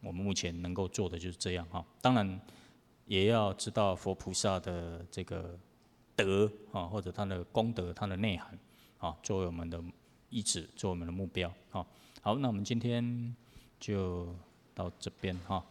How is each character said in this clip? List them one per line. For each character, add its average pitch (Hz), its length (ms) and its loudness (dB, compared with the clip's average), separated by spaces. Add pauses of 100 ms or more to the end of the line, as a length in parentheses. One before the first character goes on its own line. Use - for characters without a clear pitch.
我 92 100 -8
们 90 140 -4
目 98 100 2
前 85 260 -2
能 87 140 -4
够 95 140 0
做 95 200 -2
的 85 80 -6
就 87 140 -6
是 87 60 -10
这 92 160 -2
样 87 140 -2
哈。 85 180 -6 (160)
当 127 140 6
然 95 260 2 (640)
也 95 200 6
要 107 280 6
知 - 160 -6
道 101 240 4
佛 95 180 -2
菩 95 200 -4
萨 95 260 2
的 85 500 -6
这 - 140 -6
个 87 340 -6 (600)
德 98 340 6 (220)
啊， 92 140 -4
或 101 140 -4
者 90 120 -6
他 104 120 -2
的 95 200 -2
功 113 280 2
德、 90 200 -2
他 104 160 -4
的 92 80 -2
内 101 200 2
涵 - 220 -10 (400)
啊， 80 240 -4
作 98 160 0
为 92 80 2
我 87 40 -2
们 82 180 -6
的 82 140 -6 (460)
依 117 120 -4
止， 95 220 -2 (140)
作 104 140 0
为 - 0 -
我 90 40 0
们 87 100 -4
的 85 60 -4
目 92 160 -4
标 87 260 -2 (200)
啊。 92 120 -4 (380)
好， 107 140 2
那 139 100 2
我 120 60 2
们 101 120 0
今 117 140 2
天 120 560 0 (460)
就 90 520 -2 (420)
到 92 140 -4 (120)
这 101 100 -6 (100)
边 92 180 -2
哈。 92 320 -4